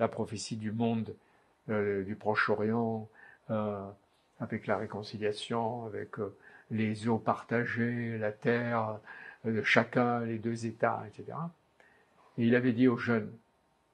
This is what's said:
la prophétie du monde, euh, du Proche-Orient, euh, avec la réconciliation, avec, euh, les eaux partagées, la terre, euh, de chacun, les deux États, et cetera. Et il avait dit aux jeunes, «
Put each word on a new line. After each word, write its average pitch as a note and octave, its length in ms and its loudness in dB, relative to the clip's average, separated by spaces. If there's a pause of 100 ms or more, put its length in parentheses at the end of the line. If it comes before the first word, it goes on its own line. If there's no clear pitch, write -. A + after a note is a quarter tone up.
la A2+ 80 4
prophétie A2 480 -6
du G#2+ 160 -4
monde, A2+ 420 0 (540)
euh, G2+ 340 0
du G2+ 140 -6
Proche-Orient, A2 920 0 (420)
euh, G#2 340 -2 (560)
avec A2+ 260 -6
la G#2+ 120 2
réconciliation, A2 1040 -4
avec, G#2 340 -10
euh, G2+ 160 -4 (360)
les A2 380 0
eaux A2+ 100 4
partagées, A#2+ 1000 -2
la G#2+ 140 0
terre, A#2 680 0 (480)
euh, A2+ 100 0
de G#2 60 0
chacun, A#2+ 580 4
les A2+ 180 -2
deux A2+ 260 -4
États, A2+ 420 0
et G#2 80 -16
cetera. B2+ 360 -8 (880)
Et A#2 80 6
il A#2 80 8
avait B2 180 6
dit B2+ 160 6
aux A#2 80 4
jeunes, « A2+ 340 2 (640)